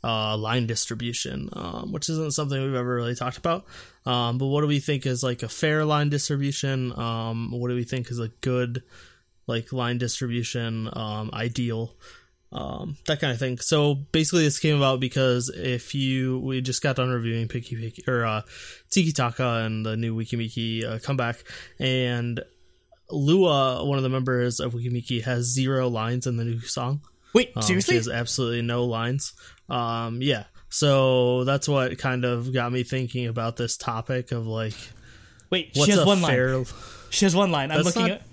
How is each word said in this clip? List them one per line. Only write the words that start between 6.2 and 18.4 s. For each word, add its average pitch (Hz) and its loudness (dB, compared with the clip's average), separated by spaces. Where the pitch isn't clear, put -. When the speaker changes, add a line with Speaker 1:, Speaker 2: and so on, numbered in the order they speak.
Speaker 1:
Um, 113 -4
what 120 -4
do 123 -2
we 123 -2
think 123 -4
is 120 -4
a 113 -2
good, 127 0
like, 117 -4
line 123 0
distribution, 117 -4
um, 107 -6
ideal, 117 -2
um, - -8
that 151 -2
kind 143 0
of 117 -4
thing. 127 -2
So 147 2
basically 156 2
this 147 2
came 151 4
about 135 4
because 127 2
if 120 -4
you, 131 0
we 131 -2
just 127 -4
got 135 0
done 127 2
reviewing 113 -2
Picky 117 -6
Picky, 113 -10
or, 120 2
uh, 107 0